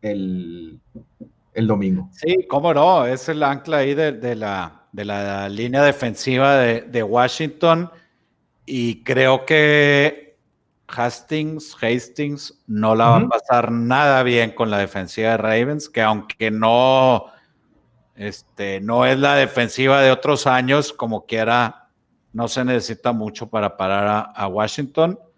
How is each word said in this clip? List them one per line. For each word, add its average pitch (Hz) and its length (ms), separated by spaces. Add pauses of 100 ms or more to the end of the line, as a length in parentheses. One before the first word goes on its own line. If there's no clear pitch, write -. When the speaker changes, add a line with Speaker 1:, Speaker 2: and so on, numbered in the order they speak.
Speaker 1:
el, 90 800 (720)
el 110 140
domingo. 98 460
Speaker 2:
Sí, 180 360
cómo 147 240
no, 151 320
es 127 240
el 151 140
ancla 143 340
ahí 139 180
de, 151 180
de 120 220
la, 98 560
de 104 140
la 101 460
línea 123 320
defensiva 135 760
de, 120 240
de 123 220
Washington, 156 880 (760)
y 120 380
creo 131 420
que 147 960 (480)
Hastings, 156 960
Hastings 143 840
no 110 260
la 113 140
va 117 80
a 110 40
Speaker 1:
Ujú. 117 100
Speaker 2:
pasar 117 420
nada 131 500
bien 117 300
con 110 180
la 104 80
defensiva 98 520
de 113 60
Ravens, 117 520
que - 120
aunque 110 520
no, 123 720 (880)
este, 98 680
no 117 240
es 131 140
la 143 160
defensiva 135 680
de 135 120
otros 135 340
años, 131 460
como 113 340
quiera, 113 640 (440)
no 117 140
se 127 180
necesita 120 480
mucho 107 380
para 104 260
parar 98 300
a, 104 140
a 104 260
Washington. 131 720 (200)